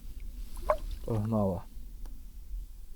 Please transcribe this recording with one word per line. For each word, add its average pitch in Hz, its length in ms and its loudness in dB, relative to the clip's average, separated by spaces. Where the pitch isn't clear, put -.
Погнала. 107 580 4